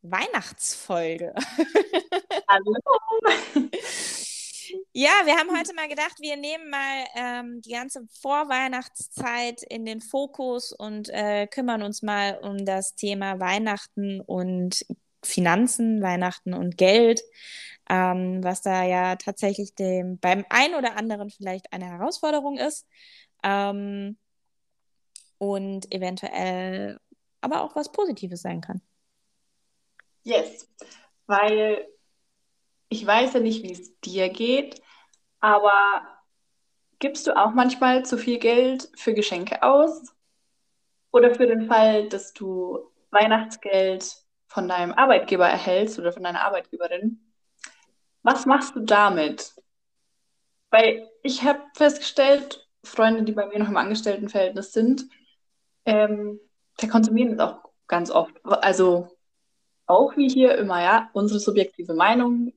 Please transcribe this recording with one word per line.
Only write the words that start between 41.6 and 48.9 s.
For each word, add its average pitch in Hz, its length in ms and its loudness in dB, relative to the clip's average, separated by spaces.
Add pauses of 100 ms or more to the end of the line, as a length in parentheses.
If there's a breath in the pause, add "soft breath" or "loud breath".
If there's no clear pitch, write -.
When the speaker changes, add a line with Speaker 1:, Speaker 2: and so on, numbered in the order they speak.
Speaker 2:
Fall, 220 400 4
dass 196 240 -10
du 185 580 -8 (200)
Weihnachtsgeld 202 1080 2 (320)
von 185 200 -6
deinem 175 240 -2
Arbeitgeber 190 560 4
erhältst 190 500 0
oder 175 140 -2
von 180 120 -12
deiner 175 200 -4
Arbeitgeberin? 190 880 -6 (880 loud breath)
Was 262 220 2
machst 269 300 2
du 247 60 -6
damit? 202 720 2 (1160)